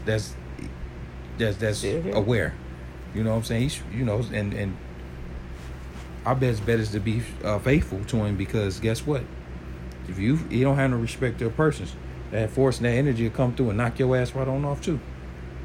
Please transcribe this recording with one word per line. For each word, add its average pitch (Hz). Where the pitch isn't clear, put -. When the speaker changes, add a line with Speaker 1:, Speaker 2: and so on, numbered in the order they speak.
Speaker 1:
that's, 110
that's, 107
that's 107
Speaker 2:
Still 107
here. 196
Speaker 1:
aware. 104
You 110
know 110
what 113
I'm 110
saying? 113
He's, 143
you 127
know, 107
and, 101
and 98
our 123
best 123
bet 117
is 107
to 104
be, 110
uh, 104
faithful 107
to 110
him, 104
because 98
guess 110
what? 143
If 90
you, 117
he 117
don't 139
have 135
no 120
respect 117
to 117
a 113
person, 147
that 110
force 131
and 117
that 120
energy 120
will 110
come 123
through 123
and 101
knock 117
your 127
ass 127
right 135
on 135
off 143
too. 156